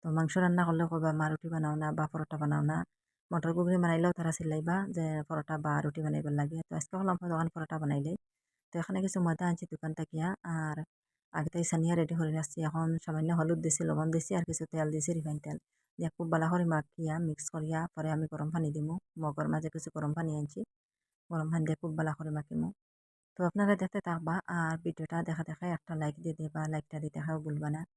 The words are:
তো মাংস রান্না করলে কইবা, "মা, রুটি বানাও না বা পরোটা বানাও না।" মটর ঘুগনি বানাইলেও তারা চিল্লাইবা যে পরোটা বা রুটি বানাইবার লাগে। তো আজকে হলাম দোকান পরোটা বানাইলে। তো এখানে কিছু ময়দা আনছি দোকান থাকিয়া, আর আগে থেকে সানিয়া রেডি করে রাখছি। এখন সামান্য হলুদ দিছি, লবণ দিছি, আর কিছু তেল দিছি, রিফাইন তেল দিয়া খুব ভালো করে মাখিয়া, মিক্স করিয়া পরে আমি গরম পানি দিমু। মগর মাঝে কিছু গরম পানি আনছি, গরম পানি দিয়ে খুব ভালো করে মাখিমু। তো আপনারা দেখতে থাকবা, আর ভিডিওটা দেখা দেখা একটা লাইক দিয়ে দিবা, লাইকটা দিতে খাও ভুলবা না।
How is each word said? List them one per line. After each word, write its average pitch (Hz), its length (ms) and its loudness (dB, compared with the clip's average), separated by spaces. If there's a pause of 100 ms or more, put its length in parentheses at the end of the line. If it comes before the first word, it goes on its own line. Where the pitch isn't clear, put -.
তো - 60 -6
মাংস 160 280 2
রান্না 180 280 6
করলে 165 200 4
কইবা, 160 280 2
"মা, 156 160 2
রুটি 156 200 -2
বানাও 156 260 0
না 151 160 0
বা 156 160 0
পরোটা 156 300 -4
বানাও 147 260 2
না।" 151 140 2 (540)
মটর 165 220 2
ঘুগনি 175 240 4
বানাইলেও 170 360 6
তারা 165 180 0
চিল্লাইবা 160 440 -2 (140)
যে 165 160 -2 (180)
পরোটা 156 340 -4
বা 151 140 0 (100)
রুটি 147 200 -2
বানাইবার 151 320 -2
লাগে। 147 280 0
তো - 140 -10
আজকে - 220 -6
হলাম 190 240 2
দোকান 165 280 0
পরোটা 160 300 -6
বানাইলে। 143 320 0 (600)
তো - 60 -4
এখানে 190 220 -2
কিছু 190 180 -2
ময়দা 170 280 2
আনছি 175 180 -2
দোকান 160 280 -8
থাকিয়া, 160 340 -4 (160)
আর 156 340 -4 (560)
আগে 156 160 0
থেকে 170 160 0
সানিয়া 165 300 2
রেডি 170 200 2
করে 160 160 0
রাখছি। 156 300 -4
এখন 160 260 0 (140)
সামান্য 156 320 -2
হলুদ 165 260 4
দিছি, 160 240 0
লবণ 156 280 2
দিছি, 160 240 0
আর 170 100 2
কিছু 165 200 -4
তেল 156 260 0
দিছি, 156 220 -2
রিফাইন 151 260 -2
তেল 147 180 -6 (420)
দিয়া 165 100 0
খুব 175 220 -4
ভালো 160 180 4
করে 175 160 4
মাখিয়া, 156 540 0
মিক্স 151 300 -2
করিয়া 160 300 -2 (120)
পরে 156 200 -2
আমি 156 160 0
গরম 151 240 -4
পানি 165 200 0
দিমু। 156 240 -2 (240)
মগর 151 280 -2
মাঝে 156 220 0
কিছু 160 240 -8
গরম 151 200 -2
পানি 165 240 0
আনছি, 147 220 -6 (680)
গরম 160 200 -2
পানি 165 160 2
দিয়ে 156 140 2
খুব 170 160 -4
ভালো 160 180 0
করে 156 180 -6
মাখিমু। 151 360 -2 (720)
তো - 40 -
আপনারা 202 320 4
দেখতে 190 260 -2
থাকবা, 165 340 -2 (120)
আর 165 300 0
ভিডিওটা 165 460 -4
দেখা 160 200 -2
দেখা 160 240 -8
একটা 170 280 -4
লাইক 151 260 0
দিয়ে 165 140 -4
দিবা, 156 320 -6
লাইকটা 156 320 -4
দিতে 151 200 -6
খাও 156 200 -2
ভুলবা 151 300 -4
না। 151 120 -2 (160)